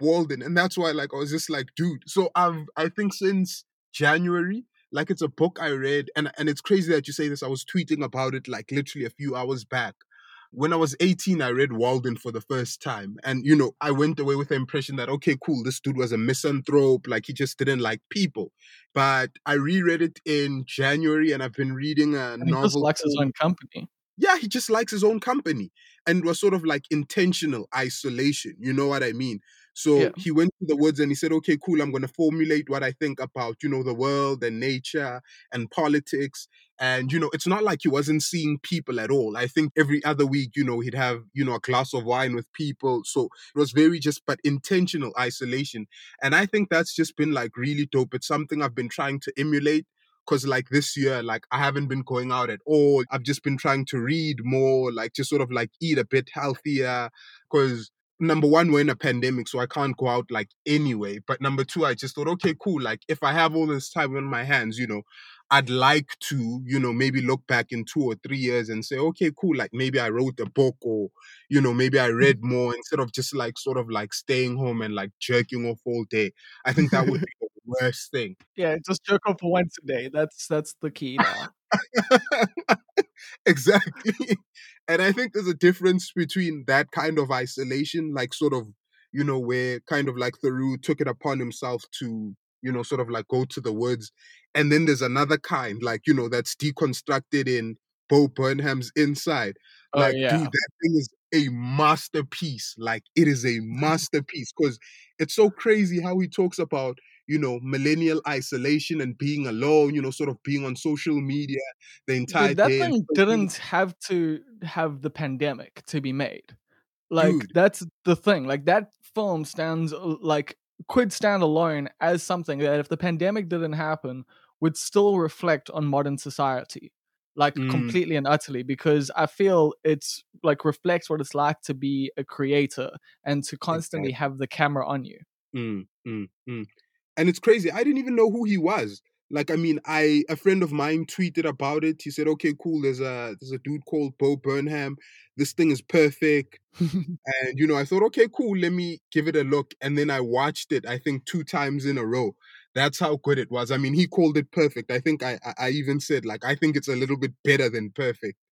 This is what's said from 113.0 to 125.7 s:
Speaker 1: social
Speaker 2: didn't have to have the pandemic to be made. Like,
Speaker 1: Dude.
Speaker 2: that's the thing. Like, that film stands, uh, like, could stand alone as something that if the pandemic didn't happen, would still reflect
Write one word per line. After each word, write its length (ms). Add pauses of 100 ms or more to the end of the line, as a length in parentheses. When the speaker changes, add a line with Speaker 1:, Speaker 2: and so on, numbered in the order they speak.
Speaker 1:
social 40
Speaker 2:
didn't 420
have 440
to 400 (220)
have 400
the 80
pandemic 760
to 140
be 120
made. 440 (540)
Like, 360
Speaker 1:
Dude. 80
Speaker 2:
that's 320 (180)
the 120
thing. 300
Like, 200
that 260 (220)
film 300
stands, 500
uh, 260
like, 380 (300)
could 240
stand 300
alone 460 (120)
as 220
something 380
that 200
if 80
the 100
pandemic 500
didn't 260
happen, 500 (360)
would 160
still 420
reflect 520